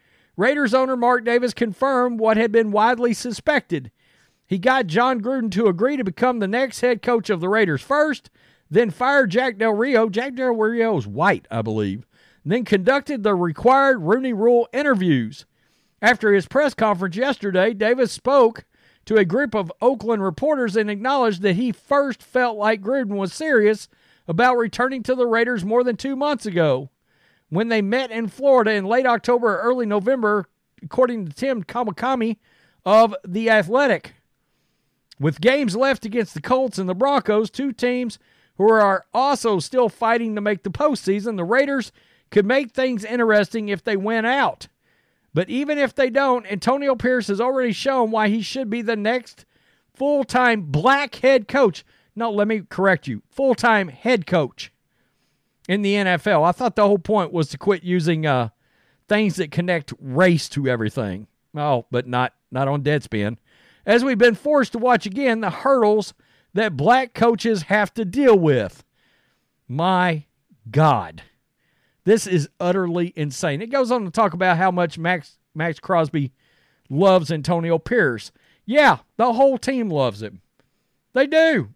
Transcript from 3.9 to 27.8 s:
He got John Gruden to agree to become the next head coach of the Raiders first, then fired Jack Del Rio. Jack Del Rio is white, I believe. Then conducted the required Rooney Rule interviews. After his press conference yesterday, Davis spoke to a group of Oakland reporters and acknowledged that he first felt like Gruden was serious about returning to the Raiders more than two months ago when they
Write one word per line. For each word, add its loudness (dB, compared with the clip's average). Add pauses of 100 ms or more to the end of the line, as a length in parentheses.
He -4
got 0
John 0
Gruden -4
to 0
agree 0
to -2
become -2
the -2
next -4
head 0
coach -2
of -2
the -4
Raiders 0
first, -2 (400)
then 2
fired 2
Jack -2
Del 0
Rio. 2
Jack -6
Del -2
Rio 0
is -4
white, -2
I -4
believe. -4 (400)
Then -2
conducted 0
the 2
required 2
Rooney 0
Rule 2
interviews. 0 (580)
After 2
his 2
press 0
conference -2
yesterday, 0
Davis 0
spoke 2 (400)
to 2
a 4
group -2
of -4 (120)
Oakland 0
reporters -2
and 0
acknowledged -2
that 2
he -2
first -2
felt -2
like 0
Gruden -2
was -4
serious 2 (400)
about 2
returning -2
to 0
the 0
Raiders 0
more 0
than -2
two -6
months -4
ago 0 (640)
when -2
they 0